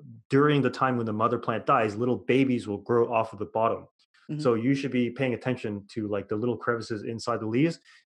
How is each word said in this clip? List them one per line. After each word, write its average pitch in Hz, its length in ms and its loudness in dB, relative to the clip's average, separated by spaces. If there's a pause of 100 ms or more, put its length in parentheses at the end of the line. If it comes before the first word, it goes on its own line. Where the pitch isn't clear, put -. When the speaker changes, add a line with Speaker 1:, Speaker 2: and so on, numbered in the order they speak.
(300)
Speaker 1:
during 143 320 4
the 123 80 2
time 127 280 0
when 117 80 -2
the 110 80 -2
mother 117 240 2
plant 113 300 -4
dies, 110 280 2
little 120 220 0
babies 123 500 2
will 101 120 -4
grow 120 340 2
off 113 180 0
of 101 80 -12
the 104 60 -6
bottom. 110 420 -2 (420)
Speaker 2:
Mm-hmm. 151 120 -6
Speaker 1:
So 123 140 4
you 120 180 2
should 139 180 -2
be 123 200 0
paying 127 240 -2
attention 110 560 -4
to, 107 160 -6
like, 101 200 -4
the 110 80 -4
little 113 220 -2
crevices 113 460 -4
inside 113 360 -4
the 110 80 -6
leaves 143 320 0 (280)